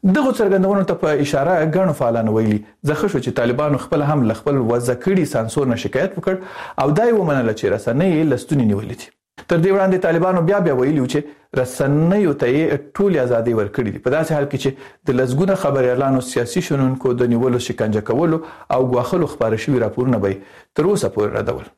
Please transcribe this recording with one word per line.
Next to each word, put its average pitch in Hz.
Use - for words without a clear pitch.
دغو 262
څرګندونو 196
ته 170
په 165
اشاره 147
ګڼو 185
فعالانو 117
ویلي، 110
زه 151
ښه 202
شو 156
چې 123
طالبانو 131
خپل 151
هم 143
له 113
خپل 143
وضع 120
کړي 185
سانسور 127
نه 113
شکایت 147
وکړ 185
او 135
دا 220
یې 233
ومنله 139
چې -
رسنۍ 120
یې 160
له 123
ستوني 139
نیولې 104
دي. -
تر 170
دې 180
وړاندې 190
طالبانو 175
بیا 202
بیا 147
ویلي 139
وو 123
چې 147
رسنیو 151
ته 139
یې 147
ټولې 196
ازادۍ 120
ورکړې 104
دي، 92
په 127
داسې 160
حال 143
کې 139
چې 135
د 127
لسګونه 147
خبریالانو، 135
سیاسي 120
شنونکو 131
د 123
نیولو، 123
شکنجه 107
کولو 160
او 131
ګواښلو 139
خپاره 110
شوي 127
راپورونه 120
به 98
یې 98
تر 160
اوسه -
پورې 104
ردول. -